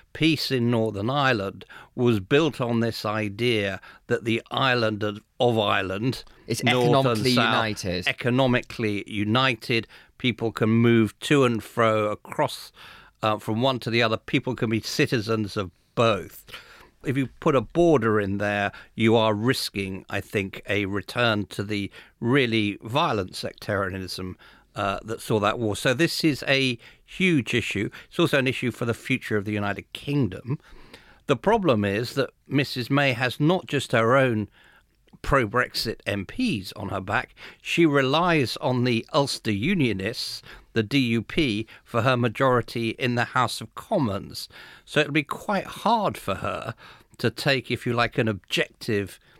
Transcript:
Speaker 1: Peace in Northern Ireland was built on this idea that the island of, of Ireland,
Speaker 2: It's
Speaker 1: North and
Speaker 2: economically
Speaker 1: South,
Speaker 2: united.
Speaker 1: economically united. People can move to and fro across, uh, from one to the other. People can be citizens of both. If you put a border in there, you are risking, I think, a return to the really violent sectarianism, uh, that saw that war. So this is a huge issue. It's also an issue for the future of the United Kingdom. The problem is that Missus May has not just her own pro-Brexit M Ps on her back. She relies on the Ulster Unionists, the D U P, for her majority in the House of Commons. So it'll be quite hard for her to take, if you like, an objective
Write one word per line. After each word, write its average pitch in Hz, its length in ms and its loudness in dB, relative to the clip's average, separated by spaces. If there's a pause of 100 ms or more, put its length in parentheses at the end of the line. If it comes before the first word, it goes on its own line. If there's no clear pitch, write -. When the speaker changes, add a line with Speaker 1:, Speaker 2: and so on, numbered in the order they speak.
(120)
Speaker 1:
Peace - 380 0
in 120 200 2
Northern 110 380 0
Ireland 120 560 0 (300)
was 120 240 4
built 143 420 2
on 117 200 0
this 113 240 -2
idea 107 760 -2 (280)
that 117 160 -2
the 113 260 0
island 120 540 0
of, 104 160 -6 (180)
of 120 200 2
Ireland, 101 680 0 (240)
Speaker 2:
It's - 160 -4
Speaker 1:
North 127 120 4
and 120 180 4
Speaker 2:
economically 127 400 2
Speaker 1:
South, 113 200 4
Speaker 2:
united. 101 540 -2
Speaker 1:
economically 123 1000 0
united. 113 800 0 (320)
People 113 320 0
can 110 200 2
move 117 500 6
to 143 240 4
and 117 180 2
fro 110 460 2
across, - 640 -6 (500)
uh, 107 160 2
from 113 240 -2
one 131 180 2
to 113 100 -6
the 117 120 2
other. 110 140 2
People 127 400 -2
can 113 140 -2
be 113 100 0
citizens 110 760 -2
of 95 140 -4 (240)
both. 107 520 0 (580)
If 131 120 -2
you 135 120 0 (100)
put 156 160 2
a 127 60 4
border 117 600 4
in 101 180 -2
there, 101 340 -2 (240)
you 113 180 4
are 110 200 4
risking, 101 760 -4
I 101 100 -4
think, 98 480 -4
a 101 180 0
return 104 600 -2
to - 160 -8
the 101 280 -4 (280)
really 113 640 2
violent 113 540 -2
sectarianism, 95 1000 -6 (400)
uh, 98 260 -4
that 107 180 -8
saw 110 200 0
that 104 180 0
war. 107 160 -2
So 135 180 0
this 160 300 0
is 151 240 0
a 135 320 2 (260)
huge 165 500 0
issue. 110 360 -2 (180)
It's - 120 -6
also 151 180 2
an 131 80 2
issue 131 240 -2
for - 140 -6
the 117 100 -2
future - 420 -4
of 101 80 -2
the 107 80 -4
United 101 400 -4
Kingdom. 131 680 -4 (640)
The 135 100 2
problem 165 480 2
is 104 300 -2
that 135 160 -2 (160)
Missus 131 420 -2
May 139 240 2
has 120 280 -2
not 165 260 2
just - 240 -4
her 117 260 4
own 117 320 2 (720)
pro-Brexit 123 840 0
M 101 180 -2
Ps 147 520 -4
on 104 140 -8
her 95 100 -6
back. 101 340 -4 (260)
She - 240 2
relies 143 760 2
on 127 260 0
the 120 280 2
Ulster 139 380 0
Unionists, 110 920 -2 (320)
the 113 120 2
D 143 140 0
U 117 220 2
P, 110 460 -2 (160)
for 113 200 -2
her 131 140 2
majority 120 760 0
in 123 260 -2
the 117 80 2
House - 360 -2
of 113 140 -14
Commons. 101 760 -4 (360)
So - 160 0
it'll 143 120 0
be 151 120 0
quite - 420 -4
hard 202 500 0
for 95 200 -6
her 95 380 -8 (440)
to 120 100 0
take, 135 440 -2
if - 140 -6
you 120 60 -2
like, 117 260 0
an 117 100 2
objective - 920 -4 (220)